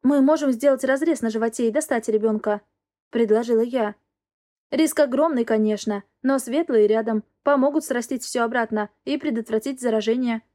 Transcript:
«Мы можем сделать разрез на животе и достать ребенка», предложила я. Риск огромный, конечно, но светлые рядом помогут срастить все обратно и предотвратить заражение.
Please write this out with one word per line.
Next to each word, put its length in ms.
«Мы 200
можем 300
сделать 320
разрез 380
на 80
животе 380
и 40
достать 380
ребенка», 520
предложила 500
я. 340
Риск 280
огромный, 460
конечно, 580
но 160
светлые 480
рядом 360
помогут 420
срастить 380
все 200
обратно 460
и 120
предотвратить 600
заражение. 640